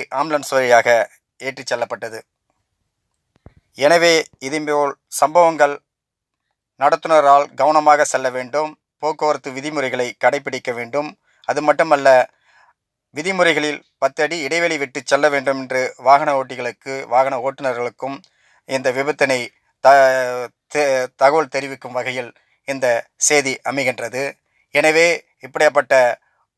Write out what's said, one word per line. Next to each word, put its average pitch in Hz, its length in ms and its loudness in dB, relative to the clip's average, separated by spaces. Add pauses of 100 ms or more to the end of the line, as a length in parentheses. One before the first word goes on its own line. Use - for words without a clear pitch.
(100)
ஆம்புலன்ஸ் 143 440 -4
வழியாக 123 340 4 (500)
ஏற்றிச் 131 320 -12
செல்லப்பட்டது. 117 480 -6 (1600)
எனவே 165 520 2 (120)
இதுபோல் 147 540 -4 (160)
சம்பவங்கள் 151 640 2 (1080)
நடத்துனரால் 143 760 4
கவனமாக 151 500 4
செல்ல 131 260 -2
வேண்டும், 127 400 -6 (280)
போக்குவரத்து 151 520 -4
விதிமுறைகளை 131 760 -6
கடைபிடிக்க 139 500 -2
வேண்டும். 127 440 -6 (300)
அது 139 140 -2
மட்டுமல்ல, 147 460 2 (1080)
விதிமுறைகளில் 156 640 -2 (180)
பத்து 135 240 -4
அடி 156 180 -4
இடைவெளி 165 380 -4
விட்டு 139 260 -8
செல்ல 143 240 2
வேண்டும் 135 320 -2
என்று 127 360 -6
வாகன 143 420 2
ஓட்டிகளுக்கு, 131 680 -10
வாகன 131 320 0
ஓட்டுநர்களுக்கும் 131 800 -8 (460)
இந்த 131 280 -2
விபத்தினை 135 480 -2 (440)
த-, 131 640 4 (240)
தெ-, 135 420 0
தகவல் 143 380 2
தெரிவிக்கும் 135 380 -8
வகையில் 123 400 -8 (320)
இந்த 135 220 -4 (300)
செய்தி 135 480 0
அமைகின்றது. 127 680 -6 (380)
எனவே 156 380 2 (320)
இப்படிப்பட்ட 135 800 2 (380)